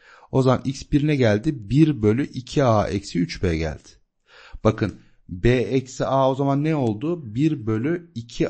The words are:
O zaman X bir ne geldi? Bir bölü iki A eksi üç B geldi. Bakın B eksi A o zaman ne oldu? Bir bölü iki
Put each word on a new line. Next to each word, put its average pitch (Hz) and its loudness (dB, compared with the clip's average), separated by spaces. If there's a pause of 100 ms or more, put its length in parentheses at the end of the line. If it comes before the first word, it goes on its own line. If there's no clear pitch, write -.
(320)
O 135 2
zaman 127 2
X - -8
bir 147 2
ne 151 2
geldi? 110 0
Bir 143 4
bölü 113 2
iki - -2
A 110 4
eksi - -4
üç - -4
B 85 0
geldi. 78 -6 (760)
Bakın 107 0 (300)
B 92 0
eksi 123 -2
A 135 2
o 131 -2
zaman 139 0
ne 156 0
oldu? 127 -4
Bir 143 0
bölü 123 -2
iki 117 -4